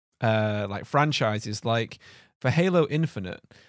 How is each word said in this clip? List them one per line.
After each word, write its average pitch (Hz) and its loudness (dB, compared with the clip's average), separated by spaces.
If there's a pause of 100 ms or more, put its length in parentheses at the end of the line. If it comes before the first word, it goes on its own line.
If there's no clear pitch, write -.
(220)
uh, 107 0
like, 98 -8
franchises, 117 0
like, 117 -2 (420)
for 131 0
Halo 175 4
Infinite, 120 -4 (280)